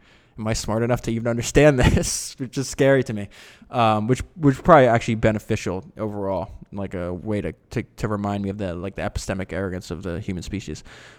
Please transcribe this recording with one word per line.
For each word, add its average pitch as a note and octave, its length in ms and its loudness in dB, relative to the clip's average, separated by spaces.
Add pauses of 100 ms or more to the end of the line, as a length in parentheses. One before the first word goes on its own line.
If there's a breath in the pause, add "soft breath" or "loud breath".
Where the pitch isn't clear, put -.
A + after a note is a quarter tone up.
(380 loud breath)
am A2 80 -6
I A2 60 0
smart A2 320 -2
enough A#2 180 0
to A#2 100 -4
even A2+ 140 -4
understand B2+ 520 4
<laughs> B2 60 4
this? - 540 0
Which C3 180 -8
is C3+ 120 -4
scary C3+ 340 4
to A#2+ 100 -6
me. G2+ 160 -8 (400 loud breath)
Um, A2 380 2
which, B2+ 140 2 (160)
which C#3+ 260 2
probably D3+ 240 10
actually A#2 300 2
beneficial G#2+ 680 -2 (140)
overall, G2 540 -6 (180)
like G2 240 -8
a F2 180 -6
way G#2 280 -4
to, E2 120 -6 (180)
to, A2+ 120 -4
to - 240 -8
remind G2+ 380 -4
me G2 60 -2
of G2+ 80 -8
the, F#2 160 -6
like, F#2 200 -8
the D2+ 80 -8
epistemic F#2+ 500 -6
arrogance F2+ 380 -8
of D#2 140 -10
the F2 160 -6
human F#2 240 -8
species. D#2 400 -10 (340 loud breath)